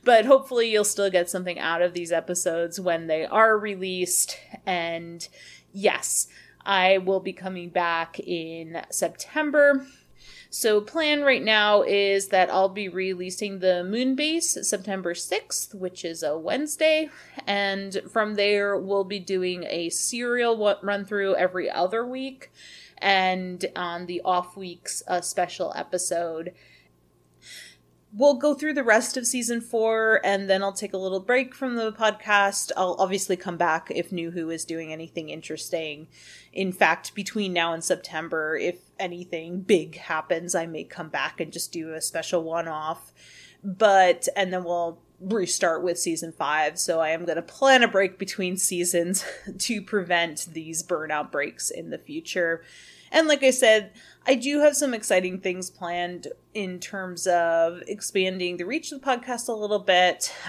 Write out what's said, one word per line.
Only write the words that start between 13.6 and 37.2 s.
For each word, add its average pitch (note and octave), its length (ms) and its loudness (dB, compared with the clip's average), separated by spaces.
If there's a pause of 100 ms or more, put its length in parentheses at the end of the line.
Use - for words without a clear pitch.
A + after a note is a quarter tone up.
Moonbase C4+ 800 0
September F#3+ 500 -4
sixth, - 600 -6
which F#3 300 -8
is E3 180 -8
a D#3 160 -2
Wednesday. D4+ 720 0 (360)
And G3 540 -2 (100)
from G#3+ 260 -2
there, G3+ 400 2
we'll G3 280 0
be G3 140 -6
doing F3+ 460 -4
a E3 260 -4
serial A#3+ 680 0
wa-, G#3 260 2
run G3+ 220 -2
through G3 320 0
every F3+ 340 0
other A3 360 -2
week. C4 440 -10 (480)
And F#3 680 0 (100)
on F3 300 -6
the F3 160 -6
off F3+ 340 0
weeks, F3+ 500 -12
a F3 160 -2
special - 540 -4
episode. E3+ 800 -4 (1600)
We'll C#4 180 6
go C#4+ 200 2
through D4+ 180 -2
the C#4 100 0
rest A#3 360 4
of A#3+ 80 -4
season A#3 340 -2
four, A3 640 2
and G3 240 0
then F#3+ 140 2
I'll G3 100 -2
take G3 220 -8
a F#3+ 40 -4
little F#3+ 220 -2
break B3+ 340 0
from B3+ 200 -4
the A3 180 -2
podcast. G#3+ 840 2
I'll F#3 240 0
obviously F#3+ 380 0
come F3 220 -6
back E3 320 0
if E3+ 200 -4
New E3+ 200 -6
Who E3+ 180 -6
is E3 160 -6
doing E3 260 -8
anything D#3+ 380 -10
interesting. D#3 800 -8 (440)
In F#3+ 220 -2
fact, E3 420 2
between G3+ 380 -4